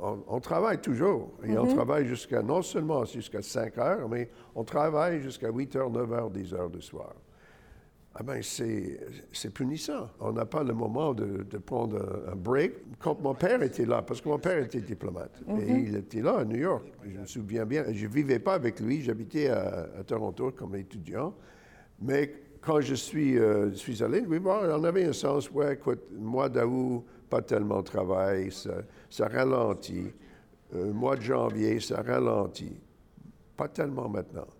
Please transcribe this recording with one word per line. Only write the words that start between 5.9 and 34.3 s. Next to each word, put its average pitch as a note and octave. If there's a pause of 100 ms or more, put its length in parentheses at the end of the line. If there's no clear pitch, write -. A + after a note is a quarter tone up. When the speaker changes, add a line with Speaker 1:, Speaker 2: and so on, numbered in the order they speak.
Speaker 1:
heures, A#2
dix F#2
heures F2+
du E2+
soir. - (1000)
Ah -
ben, B2
c'est, G#2+ (320)
c'est -
punissant. D3 (100)
On A2
n'a A2+
pas D#3
le A#2+
moment A#2+
de, G2+
de G2+
prendre A2+
un, G2
un G2
break. B2+ (240)
Quand D#3
mon C#3
père G#3
était B2
là, A#2
parce A#2+
que -
mon D3
père F3
était A#2+
diplomate, F#2
Speaker 2:
Mhm. G#3+
Speaker 1:
et - (100)
il G#2
était G#2+
là F#3
à B2+
New A2
York, D3+ (100)
je G2
me G2+
souviens A2
bien. C#3
Je G#2
vivais C3
pas F#3+
avec B2+
lui, B2+
j'habitais A#2+
à, F#2+ (100)
à F#2+
Toronto A2+
comme G2
étudiant. G2 (680)
Mais C#3 (300)
quand D3+
je C3+
suis, C3+
euh, G#2+
suis A2
allé, D3+
oui, D#3+
bon, F#3
on E3
avait F3
un C#3+
sens, C#3+
ouais, C#3+
écoute, B2+ (100)
mois A#2
d'août, B2 (260)
pas B2
tellement G#2
de F#2
travail, F#2+
ça, F#2+ (260)
ça G#2+
ralentit. A2 (640)
Euh, G2
mois B2
de B2
janvier, A2+
ça -
ralentit. A#2 (800)
Pas C#3+
tellement C3+
maintenant, F#2+ (120)